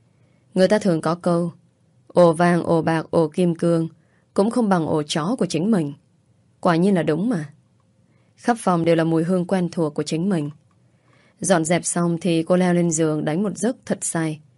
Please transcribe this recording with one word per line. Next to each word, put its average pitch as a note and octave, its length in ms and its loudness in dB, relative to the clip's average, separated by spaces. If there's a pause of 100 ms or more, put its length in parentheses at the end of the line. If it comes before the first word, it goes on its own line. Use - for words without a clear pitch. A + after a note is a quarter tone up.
(540)
Người F#3 140 4
ta G#3 100 2
thường F3+ 220 0
có D#3+ 140 0
câu, F3 380 -2 (540)
"Ổ F3 260 6
vàng, F3 300 2
ổ E3 200 0
bạc, E3 280 -2
ổ E3 180 2
kim F3 260 0
cương E3 340 0 (460)
cũng G#3 160 2
không A3+ 180 0
bằng F3 180 0
ổ D3+ 160 -2
chó D#3 360 -4
của F#3+ 80 0
chính E3+ 240 -2
mình." D#3+ 220 0 (680)
Quả F3 160 2
nhiên F#3+ 180 2
là E3+ 80 0
đúng D#3+ 260 -2
mà. E3 220 -6 (840)
Khắp A#3+ 240 -2
phòng E3+ 240 0
đều E3 120 4
là E3 80 2
mùi E3 200 0
hương F3 220 0
quen F3+ 260 -2
thuộc D3+ 220 -4
của D#3 80 -4
chính D#3+ 260 -4
mình. D#3 220 -2 (880)
Dọn E3+ 240 2
dẹp E3 200 0
xong E3+ 360 -2
thì E3 220 0
cô F3+ 140 2
leo F3+ 180 2
lên F3 160 2
giường D#3 340 -2
đánh D#3 180 -2
một G3+ 160 -4
giấc A#3+ 180 -2 (100)
thật - 140 -4
say. D#3+ 400 -6 (180)